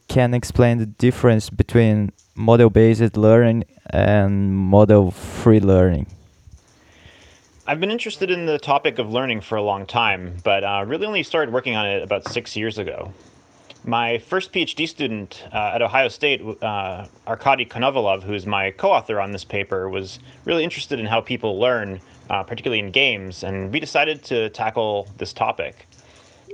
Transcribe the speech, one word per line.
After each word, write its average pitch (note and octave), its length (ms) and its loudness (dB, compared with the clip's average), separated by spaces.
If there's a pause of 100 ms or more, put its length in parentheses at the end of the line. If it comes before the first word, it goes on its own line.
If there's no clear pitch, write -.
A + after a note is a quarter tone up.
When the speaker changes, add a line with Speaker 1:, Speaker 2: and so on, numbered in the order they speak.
Speaker 1:
can B2 240 2
explain A#2+ 460 0
the A2 80 -2
difference A#2 640 2
between G#2+ 640 2 (220)
model-based A2+ 800 6
learning A2+ 480 6 (260)
and G2 640 2
model-free G2+ 1080 4
learning. F#2 460 4 (1600)
Speaker 2:
I've D3+ 140 -4
been G3 100 -2
interested G#3+ 400 -6
in F3 160 -4
the D3+ 120 -2
topic C#3 400 -2
of A2 120 -4
learning A#2+ 320 -4
for - 140 -6
a G#2 60 -2
long G2 220 -2
time, F#2+ 600 -2
but, G2 180 2
uh, G2+ 240 -4
really E3+ 200 -6
only G3 180 -4
started D3 280 -2
working B2+ 220 -4
on G#2+ 120 -2
it G2 160 -2
about G2 260 -6
six - 280 -8
years G#2+ 220 -6
ago. E2+ 340 -10 (720)
My A#2 360 -2
first F#3 340 -8
P F3 80 -4
H - 140 -4
D D#3+ 120 -4
student, A2 560 -10 (100)
uh, G#2 220 -4
at A#2 80 0
Ohio B2+ 260 0
State, C#3+ 300 -2
w-, G#2+ 200 -12
uh, G2+ 480 -8 (200)
Arkady B2 380 -2
Konovalov, A#2 580 -2
who G2+ 120 -8
is F#2+ 120 -8
my G2 260 -4
co-author B2+ 460 -2
on G2 140 -4
this F#2+ 100 -10
paper, G2 460 -6
was F#2+ 300 -10 (260)
really D#3+ 200 -2
interested C#3+ 360 -8
in G#2+ 60 -6
how A2+ 160 -2
people A2 360 -6
learn, A2 400 -2 (300)
uh, G2 140 -4
particularly A#2 360 -6
in G2+ 120 -8
games, G#2 520 -2
and F#2+ 300 -8
we D3+ 80 -4
decided D3+ 440 -4
to A2 260 -2
tackle A2 640 -4
this G#2 160 -10
topic. - 560 -8 (640)